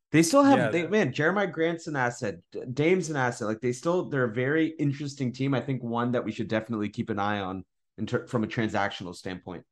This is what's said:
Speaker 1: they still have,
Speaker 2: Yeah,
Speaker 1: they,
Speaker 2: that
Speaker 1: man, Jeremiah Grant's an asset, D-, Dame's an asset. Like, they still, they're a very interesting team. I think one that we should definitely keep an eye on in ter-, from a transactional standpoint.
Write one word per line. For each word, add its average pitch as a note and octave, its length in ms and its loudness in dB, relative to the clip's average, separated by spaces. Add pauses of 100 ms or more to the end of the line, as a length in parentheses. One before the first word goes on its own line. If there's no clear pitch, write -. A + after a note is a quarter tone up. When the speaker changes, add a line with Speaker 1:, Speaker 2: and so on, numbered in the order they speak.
(140)
Speaker 1:
they D#3+ 100 8
still C#4 180 6
have, C#4 160 8
Speaker 2:
Yeah, A#2 120 2
Speaker 1:
they, E3+ 140 0
Speaker 2:
that D#3+ 80 -4
Speaker 1:
man, G3 200 2
Jeremiah F#3 360 2
Grant's E3 400 -2
an D3 100 -4
asset, A#2+ 380 -2 (180)
D-, G2+ 80 -8 (120)
Dame's D#3+ 360 2
an D3+ 80 -2
asset. B2 320 0
Like, A2 100 -2
they B2 140 -2
still, E3+ 340 0
they're C3 160 0
a A2 100 0
very C#3+ 340 2 (120)
interesting C#3 540 -2
team. C3+ 200 0
I B2 60 2
think B2 240 -4
one A#2+ 300 0
that A#2+ 100 2
we G#2+ 80 -4
should G#2+ 160 -4
definitely A2 400 -2
keep G#2+ 220 -6
an G2+ 100 -2
eye G#2 220 0
on F#2+ 240 -8 (320)
in A2 80 -6
ter-, A2+ 200 -2
from A2 200 -2
a - 20 -4
transactional G2+ 640 -2
standpoint. F2+ 580 -10